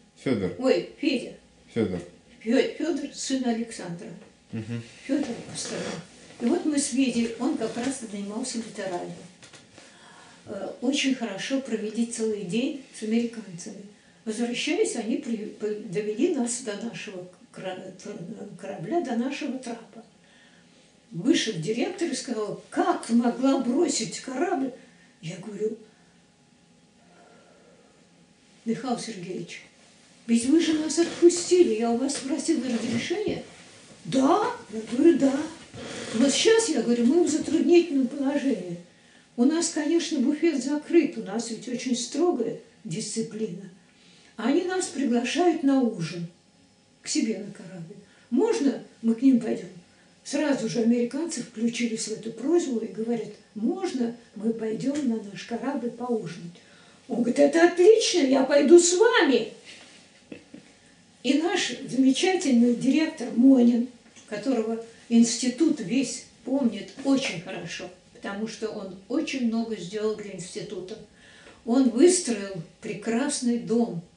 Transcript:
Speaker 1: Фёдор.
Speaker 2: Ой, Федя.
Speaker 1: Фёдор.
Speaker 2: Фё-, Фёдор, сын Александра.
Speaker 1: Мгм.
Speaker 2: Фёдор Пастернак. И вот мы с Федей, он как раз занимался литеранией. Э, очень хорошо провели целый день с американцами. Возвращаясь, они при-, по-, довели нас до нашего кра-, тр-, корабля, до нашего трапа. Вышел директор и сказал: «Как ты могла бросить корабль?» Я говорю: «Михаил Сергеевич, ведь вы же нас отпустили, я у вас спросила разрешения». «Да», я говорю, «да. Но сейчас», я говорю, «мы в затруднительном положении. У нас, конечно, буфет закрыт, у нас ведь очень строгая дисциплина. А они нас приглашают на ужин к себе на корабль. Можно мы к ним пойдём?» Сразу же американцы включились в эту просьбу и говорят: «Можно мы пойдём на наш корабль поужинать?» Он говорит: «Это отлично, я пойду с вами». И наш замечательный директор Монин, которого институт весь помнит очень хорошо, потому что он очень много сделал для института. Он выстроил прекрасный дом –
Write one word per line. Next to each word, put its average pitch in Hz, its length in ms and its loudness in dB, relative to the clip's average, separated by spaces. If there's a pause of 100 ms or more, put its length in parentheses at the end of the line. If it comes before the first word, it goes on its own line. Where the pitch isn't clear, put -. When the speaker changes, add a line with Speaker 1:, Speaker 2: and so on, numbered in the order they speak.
(220)
Speaker 1:
Фёдор. 165 360 -2
Speaker 2:
Ой, - 320 0 (100)
Федя. 269 340 -2 (400)
Speaker 1:
Фёдор. 92 260 -2 (400)
Speaker 2:
Фё-, 247 360 2
Фёдор, 285 360 -4
сын 262 320 -4
Александра. 220 640 -6 (440)
Speaker 1:
Мгм. 113 280 -8 (260)
Speaker 2:
Фёдор 269 280 -4 (160)
Пастернак. - 520 -8 (380)
И 240 60 -6
вот 349 180 2
мы 294 140 2
с 277 80 0
Федей, 233 540 0
он 302 180 0
как - 180 -4
раз 262 320 -4
занимался 208 500 -6
литеранией. 180 540 -8 (1300)
Э, 208 240 -10 (120)
очень 269 340 0
хорошо 226 440 -4
провели 220 460 -4
целый 220 380 -4
день 226 380 -4 (140)
с - 60 -12
американцами. 220 800 -4 (420)
Возвращаясь, 240 720 -2
они 233 220 -4
при-, 220 300 -6
по-, - 200 -10 (260)
довели 214 420 0
нас 240 280 -2
до 208 140 -6
нашего 190 500 -10 (260)
кра-, 185 400 -12 (100)
тр-, 214 140 -12 (420)
корабля, 196 440 -4
до 240 140 -2
нашего 262 420 -4
трапа. 226 440 -14 (1080)
Вышел 220 440 0
директор 233 540 -2
и 262 60 -4
сказал: 214 560 -6
«Как - 360 -4
ты 226 60 -4
могла 254 460 2
бросить 240 640 -2
корабль?» 269 520 -4 (480)
Я 175 160 -10
говорю: 214 400 -6 (3000)
«Михаил 233 340 -2
Сергеевич, - 640 -10 (640)
ведь 233 200 2
вы 302 140 6
же 320 180 2
нас 311 200 -2
отпустили, 339 760 4
я 233 160 0
у 233 80 2
вас 269 180 -2
спросила 302 480 -2
разрешения». 254 800 -4 (640)
«Да», 330 480 2 (180)
я 220 80 -6 (120)
говорю, 285 260 6
«да. 269 200 4 (760)
Но 254 140 4
сейчас», 440 400 6
я 262 140 0
говорю, 240 240 2
«мы 330 180 6
в 294 40 0
затруднительном 311 800 4
положении. 247 680 -2 (580)
У 240 80 4
нас, 320 260 2
конечно, 311 500 0
буфет 285 420 2
закрыт, 294 540 2
у 220 60 -8
нас 196 280 -6
ведь 220 180 -10
очень 233 280 -2
строгая 277 640 -2 (260)
дисциплина. 214 880 -6 (640)
А 214 120 -4
они 330 160 2
нас 359 240 -2
приглашают 285 720 0
на 269 200 4
ужин 175 440 -4 (760)
к - 60 -14
себе 220 300 -2
на 202 140 -12
корабль. 175 440 -16 (340)
Можно 285 520 2 (200)
мы 226 120 2
к - 80 -6
ним 262 180 6
пойдём?» - 280 -4 (560)
Сразу 269 440 0
же 233 120 -2
американцы 240 640 0
включились 226 640 -4
в 214 40 -6
эту 220 200 -10
просьбу 269 480 0
и 226 80 -6
говорят: 220 420 -4 (240)
«Можно 262 600 -2 (220)
мы 214 160 -2
пойдём 254 560 -2
на 220 140 -2
наш 202 220 -14
корабль 240 460 -6
поужинать?» 180 720 -6 (480)
Он 233 100 -4
говорит: 240 200 0
«Это 330 300 6
отлично, 359 520 6
я 262 240 4
пойду 294 340 10
с 359 180 6
вами». 359 560 4 (1700)
И 254 120 2
наш 330 380 0 (140)
замечательный 262 880 4
директор 269 640 0
Монин, 240 520 6 (380)
которого 226 560 -2 (280)
институт 240 680 4
весь 226 440 -2 (200)
помнит 233 480 -2 (120)
очень 254 380 0
хорошо, 180 480 -10 (240)
потому 214 340 -8
что 214 220 -8
он 190 260 -10 (120)
очень 269 400 -2
много 226 280 -2
сделал 208 400 -4
для 202 180 -12
института. 185 640 -10 (720)
Он 247 240 4
выстроил 202 720 4 (180)
прекрасный 240 800 -2
дом – 180 440 0 (140)